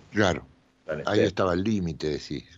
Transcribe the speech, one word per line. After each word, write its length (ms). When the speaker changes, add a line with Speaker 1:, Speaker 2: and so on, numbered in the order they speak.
Speaker 1:
Claro. 340
Speaker 2:
tan 140
Speaker 1:
Ahí 40
Speaker 2:
extensa. 220
Speaker 1:
estaba 300
el 100
límite, 460
decís, 340